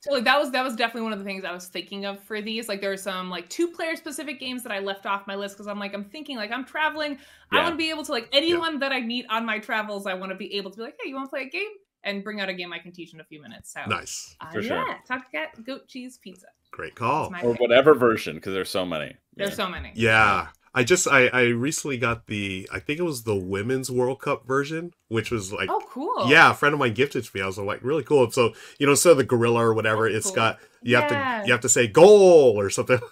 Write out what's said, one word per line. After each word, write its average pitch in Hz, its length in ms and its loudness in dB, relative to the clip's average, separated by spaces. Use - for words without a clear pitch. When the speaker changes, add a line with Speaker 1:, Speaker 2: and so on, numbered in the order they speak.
Speaker 1:
So, 285 120 -4
like, 247 120 -2
that 269 140 4
was, 285 120 -4
that 254 120 -2
was 262 120 -6
definitely 233 260 -4
one 220 120 -6
of 196 60 -10
the 196 60 -12
things 190 180 -10
I 170 80 -8
was 180 160 -12
thinking 196 380 -10
of 202 180 -10
for 214 160 -10
these. 220 300 -8
Like, 196 120 -6
there 196 120 -4
are 190 40 -8
some, 185 340 -8
like, 175 180 -12
two-player 339 460 -4
specific 294 440 -12
games 254 240 -10
that 233 80 -10
I 196 80 -6
left 196 280 -8
off 202 180 -6
my 196 100 -10
list 202 220 -10
'cause 208 100 -14
I'm 208 120 -8
like, 202 140 -8
I'm 202 120 -10
thinking, 285 320 -14
like, 208 140 -8
I'm 254 120 -8
traveling. 302 540 -4
I 254 60 2
Speaker 2:
Yeah. 302 60 2
Speaker 1:
wanna 339 140 -2
be 320 120 -2
able 311 160 -6
to, 302 60 -8
like, 233 200 -6
Speaker 3:
Yeah. 269 60 4
Speaker 1:
anyone 330 420 0
that 269 140 -2
I 254 80 -2
meet 240 280 -6
on 226 140 -2
my 220 140 -2
travels, 214 480 -6
I 190 80 -4
wanna 185 220 -8
be 190 180 -12
able 196 180 -8
to 190 60 -20
be 226 60 -12
like, 285 180 -14
"Hey, 370 80 -10
you 269 60 -12
wanna 269 120 -10
play 269 140 -8
a 269 80 -12
game?" 392 180 -8
And 202 200 -8
bring 208 160 -10
out 190 80 -4
a 190 60 -6
game 175 180 -10
I 170 80 -12
can 175 140 -20
teach 165 200 -18
in 160 60 -20
a 156 60 -20
few 151 160 -20
minutes. 113 320 -20
So, 147 140 -12
Speaker 3:
Nice. - 520 -8
Speaker 1:
uh, - 120 -16
Speaker 2:
For - 100 -6
sure. - 160 -4
Speaker 1:
yeah, - 280 -6
Taco 262 280 -8
Cat 302 320 -12
Goat 262 220 -14
Cheese 247 320 -18
Pizza. - 280 -20
Speaker 3:
Great - 240 -12
call. 127 360 -2
Speaker 1:
That's - 120 -10
my 120 60 0
Speaker 2:
Or 120 40 0
Speaker 1:
pick. 117 80 -2
Speaker 2:
whatever 131 340 6
version, 110 440 0
'cause 95 140 -8
there's 92 160 -4
so 92 160 -2
many. 78 300 -8
Speaker 1:
There's 202 140 -4
Speaker 2:
Yeah. 196 60 -10
Speaker 1:
so 202 120 -4
many. 151 280 -12
Speaker 3:
Yeah. 110 540 4
I 127 80 2
just, 175 240 2
I, 131 220 6
I 123 180 2
recently 131 500 -4
got 117 300 -4
the, 98 440 -6
I 95 80 -8
think 147 200 -6
it 180 40 -2
was 139 200 -6
the 110 120 -2
Women's 104 540 -4
World 123 320 -2
Cup 143 240 -4
version, 147 480 -4
which 113 240 -4
was, 101 200 -6
like, 98 200 -4
Speaker 1:
Oh, 392 180 -2
cool. 285 400 -4
Speaker 3:
yeah, 147 220 8
a - 20 0
friend 147 200 2
of 151 60 -4
mine 123 140 0
gifted 127 300 -2
to - 120 -18
me. 98 60 -4
I 95 60 -4
was 95 100 -8
like, 101 240 -6
"Really 139 220 -4
cool." 135 220 4
And 104 80 -8
so, 120 200 2
you 143 80 2
know, 139 60 6
instead 143 200 6
of 151 60 10
the 131 60 2
gorilla 117 420 2
or 113 80 4
whatever, 110 340 2
Speaker 1:
That's 104 100 0
Speaker 3:
it's 107 100 -4
Speaker 1:
cool. 190 80 -6
Speaker 3:
got, 113 240 2
you 120 140 4
have 117 120 2
Speaker 1:
Yeah. 240 320 -2
Speaker 3:
to, 101 60 -4
you 123 60 4
have 117 80 2
to 123 80 -2
say 123 180 4
"goal" 170 720 10
or 98 100 0
something. 127 300 0